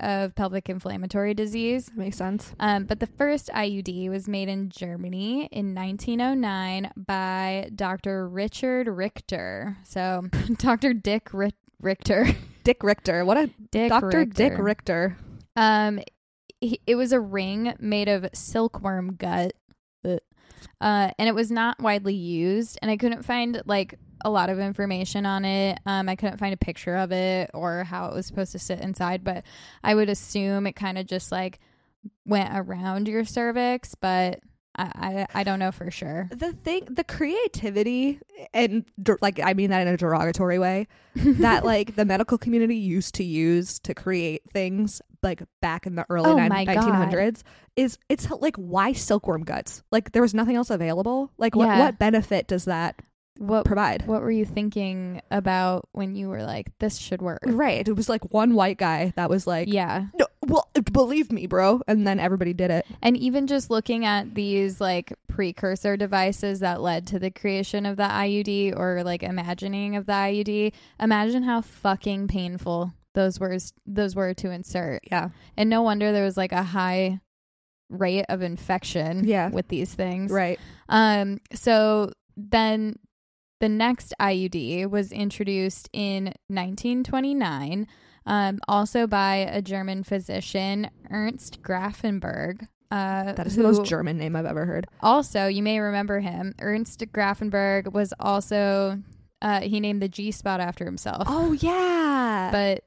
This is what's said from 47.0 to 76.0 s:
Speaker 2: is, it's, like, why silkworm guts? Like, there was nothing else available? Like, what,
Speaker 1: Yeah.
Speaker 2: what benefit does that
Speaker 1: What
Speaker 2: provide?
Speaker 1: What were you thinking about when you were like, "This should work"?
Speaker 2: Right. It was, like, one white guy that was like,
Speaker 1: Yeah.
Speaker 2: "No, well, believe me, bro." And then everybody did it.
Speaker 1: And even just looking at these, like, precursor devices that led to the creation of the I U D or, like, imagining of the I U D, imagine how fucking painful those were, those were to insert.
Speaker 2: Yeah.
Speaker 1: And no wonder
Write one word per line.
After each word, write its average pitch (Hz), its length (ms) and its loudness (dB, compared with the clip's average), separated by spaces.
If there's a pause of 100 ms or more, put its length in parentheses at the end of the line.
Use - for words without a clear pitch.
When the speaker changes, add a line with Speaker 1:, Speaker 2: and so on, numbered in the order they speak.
Speaker 2:
is, 254 240 0 (100)
it's, - 220 0
like, 294 260 0
why 196 360 2
silkworm 180 500 0
guts? - 480 -6
Like, 220 220 2
there 240 100 6
was 214 120 4
nothing 226 220 2
else 247 140 0
available? 202 680 0
Like, 226 200 0
what, 226 100 8
Speaker 1:
Yeah. 208 140 6
Speaker 2:
what 269 180 4
benefit 214 480 4
does 180 200 0
that 170 360 -2 (360)
Speaker 1:
What 208 260 2
Speaker 2:
provide? 196 420 2
Speaker 1:
What 220 160 2
were 226 80 0
you 220 140 2
thinking 190 840 -4
about 185 640 2
when 196 220 -4
you 196 140 -6
were 190 140 -6
like, - 360 -8
"This 214 200 -2
should 185 240 -6
work"? 175 240 -4
Speaker 2:
Right. 226 420 2
It 220 80 2
was, 220 120 0
like, 214 260 -2
one 226 200 6
white 196 220 4
guy 170 400 2
that 170 140 0
was 185 160 2
like, 175 260 0
Speaker 1:
Yeah. 190 340 0 (120)
Speaker 2:
"No, - 80 6 (200)
well, 277 220 4 (240)
believe 269 400 4
me, 185 140 -2
bro." 190 420 4
And 208 180 4
then 196 140 2
everybody 180 320 2
did 180 180 0
it. 165 140 2 (160)
Speaker 1:
And 240 160 6
even 254 300 0
just 269 240 0
looking 226 340 0
at 208 300 0
these, 196 440 0
like, 180 360 -2 (140)
precursor 196 680 -2
devices 196 640 0
that 175 220 0
led 175 260 -2
to 196 100 -4
the 185 120 -2
creation 196 560 -2
of 196 100 -4
the 202 80 2
I 202 220 0
U 202 180 0
D 202 300 0
or, 180 300 0
like, 175 180 -4
imagining 190 720 -4
of 196 80 -4
the 202 80 -2
I 196 160 2
U 208 160 0
D, 208 280 0 (260)
imagine 220 460 2
how 233 180 2
fucking 196 680 -2
painful 175 640 -4 (220)
those 190 260 2
were, 185 160 -2 (300)
those 196 280 -2
were 185 200 0
to 185 160 -6
insert. 175 500 -4 (100)
Speaker 2:
Yeah. 175 200 0 (260)
Speaker 1:
And 214 140 2
no 226 100 4
wonder 208 320 2